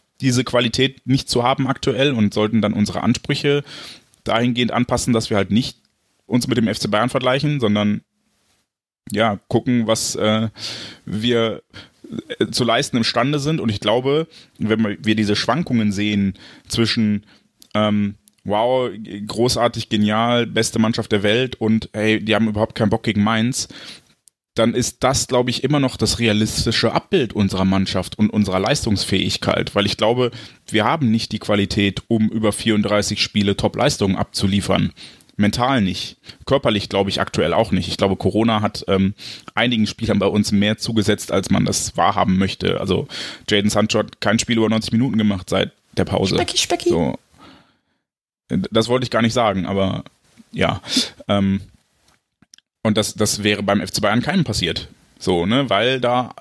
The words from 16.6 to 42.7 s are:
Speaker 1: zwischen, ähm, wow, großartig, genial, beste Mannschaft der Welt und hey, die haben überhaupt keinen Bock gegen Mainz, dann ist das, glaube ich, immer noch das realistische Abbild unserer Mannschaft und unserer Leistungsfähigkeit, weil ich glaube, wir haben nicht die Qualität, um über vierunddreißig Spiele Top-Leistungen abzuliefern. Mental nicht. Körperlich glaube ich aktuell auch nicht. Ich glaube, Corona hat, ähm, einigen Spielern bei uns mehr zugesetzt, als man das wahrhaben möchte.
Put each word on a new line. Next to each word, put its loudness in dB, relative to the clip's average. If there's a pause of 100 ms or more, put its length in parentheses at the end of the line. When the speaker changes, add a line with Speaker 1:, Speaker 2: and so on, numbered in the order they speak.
Speaker 1:
zwischen, 0 (480)
ähm, 0 (300)
wow, 0 (380)
großartig, 0
genial, 2
beste -2
Mannschaft 0
der 0
Welt 0
und 0
hey, 0
die 2
haben 2
überhaupt -2
keinen 2
Bock -2
gegen 0
Mainz, -2 (880)
dann 2
ist -2
das, 0
glaube 0
ich, -4
immer 2
noch -2
das -2
realistische 0
Abbild 0
unserer 0
Mannschaft 0
und 4
unserer 0
Leistungsfähigkeit, -2
weil 2
ich -2
glaube, 2 (380)
wir 2
haben 2
nicht 0
die -4
Qualität, 0
um 2
über 0
vierunddreißig 0
Spiele 0
Top-Leistungen 0
abzuliefern. 0 (420)
Mental 0
nicht. -4 (280)
Körperlich 0
glaube 0
ich -4
aktuell 0
auch 2
nicht. 0
Ich -8
glaube, 2
Corona 0
hat, -4
ähm, 2 (400)
einigen 2
Spielern -2
bei 2
uns 2
mehr 2
zugesetzt, -2
als 0
man 2
das -4
wahrhaben 2
möchte. 0